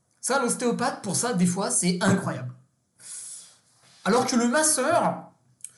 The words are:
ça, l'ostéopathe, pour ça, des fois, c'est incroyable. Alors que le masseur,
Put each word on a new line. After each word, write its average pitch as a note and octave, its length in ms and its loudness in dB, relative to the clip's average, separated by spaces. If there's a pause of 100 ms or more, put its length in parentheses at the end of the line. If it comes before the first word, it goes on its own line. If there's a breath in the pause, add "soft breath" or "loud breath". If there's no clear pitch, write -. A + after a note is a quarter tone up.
(200)
ça, C4+ 220 0
l'ostéopathe, A#3 580 -2
pour F#3 140 -6
ça, G#3+ 180 -2
des F#3 140 2
fois, F#3+ 240 0
c'est F3+ 320 0
incroyable. F3 500 0 (1500 loud breath)
Alors A#3+ 220 2
que B3+ 80 -2
le A#3+ 140 4
masseur, D4+ 840 0 (480 loud breath)